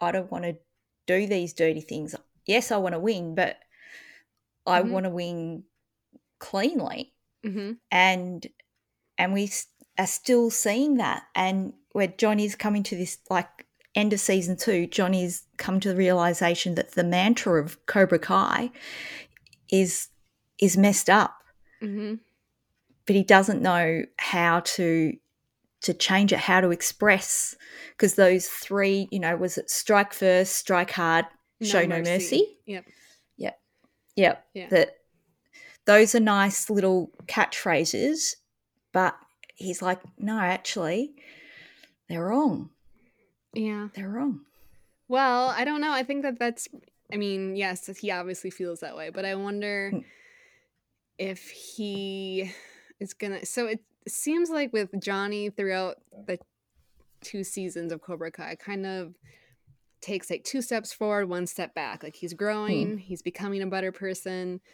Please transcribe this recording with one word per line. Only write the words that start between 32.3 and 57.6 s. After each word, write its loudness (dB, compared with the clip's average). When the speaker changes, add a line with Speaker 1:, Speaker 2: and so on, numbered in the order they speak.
Speaker 2:
Yep. -12
Speaker 1:
Yep. -8
Yep. 2
Speaker 2:
Yeah. -12
Speaker 1:
That, 4
those 8
are 4
nice 2
little 2
catchphrases, 0
but 2
he's -8
like, -2
"No, -4
actually, -2
they're -4
wrong. 0
Speaker 2:
Yeah. -4
Speaker 1:
They're -10
wrong." -4
Speaker 2:
Well, 2
I -2
don't -2
know. -2
I 0
think -4
that -4
that's, -4
I -6
mean, -4
yes, -4
he -6
obviously -8
feels -10
that -12
way, -12
but -8
I -4
wonder -6
Speaker 1:
Hmm. -4
Speaker 2:
if -10
he -8
is -14
gonna, -10
so -6
it -6
seems -4
like -4
with -2
Johnny -4
throughout -4
the -6
two -10
seasons -10